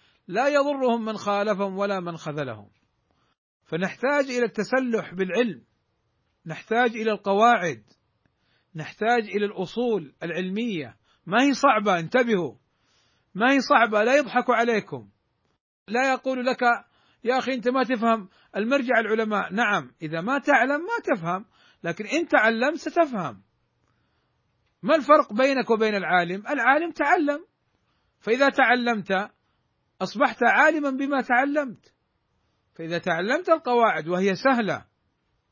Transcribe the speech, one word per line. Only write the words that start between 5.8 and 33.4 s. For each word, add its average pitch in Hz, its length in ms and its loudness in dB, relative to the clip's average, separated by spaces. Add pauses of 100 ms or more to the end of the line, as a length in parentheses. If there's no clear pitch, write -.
نحتاج 226 440 -2
إلى 220 220 -2
القواعد، 196 720 2 (920)
نحتاج 220 480 -2
إلى 208 220 -4
الأصول 202 800 -4
العلمية، 185 720 -6 (300)
ما 208 160 2
هي 277 120 4
صعبة، 214 440 2
انتبهوا، 180 560 0 (800)
ما 233 180 2
هي 277 80 4
صعبة، 220 440 2
لا 254 120 4
يضحك 247 340 0
عليكم، 214 580 -2 (800)
لا 254 240 0
يقول 262 340 -4
لك: 254 160 -2 (640)
"يا 254 140 0
أخي 247 160 -4
أنت 233 140 -4
ما 262 140 2
تفهم"، 226 460 -2 (280)
المرجع 233 440 0
العلماء، 214 520 -2
نعم، 196 380 -2 (120)
إذا 165 180 -6
ما 247 180 -2
تعلم 277 420 2
ما 392 340 -4
تفهم، 180 300 -4 (400)
لكن 170 220 -6
إن 285 220 -4
تعلمت 233 480 2
ستفهم. 202 640 -4 (1400)
ما 247 120 2
الفرق 277 380 4
بينك 262 380 2
وبين 220 240 2
العالم؟ 180 520 0
العالم 285 440 2
تعلم، 302 540 0 (760)
فإذا 254 280 2
تعلمت 233 840 0 (680)
أصبحت 202 420 0
عالما 285 480 4
بما 269 300 -2
تعلمت، 269 760 -2 (800)
فإذا 165 240 -6
تعلمت 190 500 -2